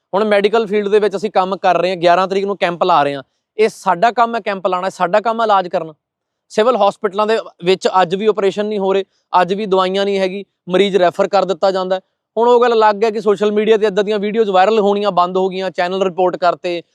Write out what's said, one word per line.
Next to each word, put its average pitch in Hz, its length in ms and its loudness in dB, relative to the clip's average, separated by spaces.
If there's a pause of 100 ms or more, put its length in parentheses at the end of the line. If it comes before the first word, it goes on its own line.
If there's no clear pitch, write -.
(140)
ਹੁਣ 202 100 0
ਮੈਡੀਕਲ 208 440 2
ਫੀਲਡ 202 200 -2
ਦੇ 208 120 2
ਵਿੱਚ 196 160 -2
ਅਸੀਂ 190 160 -4
ਕੰਮ 190 260 0
ਕਰ 180 200 2
ਰਹੇ 180 120 0
ਹਾਂ, 185 80 -4
ਗਿਆਰਾਂ 175 300 2
ਤਰੀਕ 196 180 -2
ਨੂੰ 196 120 -4
ਕੈਂਪ 175 260 -2
ਲਾ 170 200 4
ਰਹੇ 143 120 -2
ਹਾਂ। 135 80 -10 (340)
ਇਹ 214 120 2
ਸਾਡਾ 185 420 0
ਕੰਮ 233 240 0
ਹੈ 233 40 -4
ਕੈਂਪ 190 280 -6
ਲਾਉਣਾ, 185 220 -2
ਸਾਡਾ 185 300 0
ਕੰਮ 226 220 -4
ਹੈ 226 40 -2
ਇਲਾਜ 196 220 2
ਕਰਨਾ। 165 260 -6 (560)
ਸਿਵਲ 226 260 2
ਹਸਪੀਟਲਾਂ 202 520 -2
ਦੇ 220 120 0 (240)
ਵਿੱਚ 185 240 0 (140)
ਅੱਜ 180 140 -2
ਵੀ 202 100 -4
ਆਪਰੇਸ਼ਨ 196 400 -2
ਨਹੀਂ 214 140 -4
ਹੋ 190 140 -2
ਰਹੇ, 190 120 -2 (360)
ਅੱਜ 180 120 0
ਵੀ 208 120 -6
ਦਵਾਈਆਂ 190 400 0
ਨਹੀਂ 196 140 -2
ਹੈਗੀ, 190 260 -4 (240)
ਮਰੀਜ਼ 185 280 2
ਰੈਫਰ 175 300 0
ਕਰ 190 180 0
ਦਿੱਤਾ 190 260 -2
ਜਾਂਦਾ 185 240 -2
ਹੈ। 185 60 -6 (360)
ਹੁਣ 233 120 2
ਉਹ 240 120 6
ਗੱਲ 240 120 2
ਅਲੱਗ 214 300 2
ਹੈ 226 80 0
ਕਿ 214 100 -6
ਸੋਸ਼ਲ 208 300 0
ਮੀਡੀਆ 214 260 2
ਤੇ 202 80 0
ਇੱਦਾਂ 202 180 0
ਦੀਆਂ 208 160 -2
ਵੀਡੀਓਜ਼ 208 300 -2
ਵਾਇਰਲ 196 300 4
ਹੋਣੀਆਂ 202 320 0
ਬੰਦ 175 260 0
ਹੋ 190 120 0
ਗਈਆਂ, 185 220 -6
ਚੈਨਲ 185 320 -2
ਰਿਪੋਰਟ 180 340 -2
ਕਰਤੇ, 175 460 -2 (120)